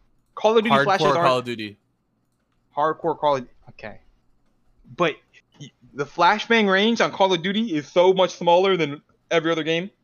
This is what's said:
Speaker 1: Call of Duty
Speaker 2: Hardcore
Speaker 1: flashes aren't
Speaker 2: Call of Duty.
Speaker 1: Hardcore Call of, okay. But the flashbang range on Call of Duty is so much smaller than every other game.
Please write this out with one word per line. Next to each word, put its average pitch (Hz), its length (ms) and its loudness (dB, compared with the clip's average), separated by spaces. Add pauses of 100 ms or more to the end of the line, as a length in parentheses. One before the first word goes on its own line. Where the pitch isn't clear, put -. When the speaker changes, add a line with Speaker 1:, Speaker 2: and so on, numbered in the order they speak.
(340)
Speaker 1:
Call 220 240 0
of 220 60 4
Duty 214 120 2
Speaker 2:
Hardcore 139 100 4
Speaker 1:
flashes 190 200 0
aren't 180 140 2
Speaker 2:
Call 131 180 2
of 123 80 -6
Duty. 110 320 -10 (960)
Speaker 1:
Hardcore 156 440 -4
Call 147 160 0
of, 127 120 -6 (220)
okay. 104 300 -18 (1000)
But 160 200 -2 (760)
the 135 100 -8
flashbang 202 640 0
range 208 320 2
on 165 120 0
Call 190 200 0
of 165 120 -2
Duty 202 320 -4
is 147 120 -6
so 180 240 4
much 185 200 0
smaller 180 440 2
than 151 280 -4 (260)
every 165 220 0
other 160 100 -2
game. 165 300 -4 (120)